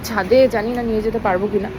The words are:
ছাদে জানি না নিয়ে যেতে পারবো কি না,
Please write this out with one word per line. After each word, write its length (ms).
ছাদে 440
জানি 240
না 100
নিয়ে 200
যেতে 180
পারবো 280
কি 120
না, 180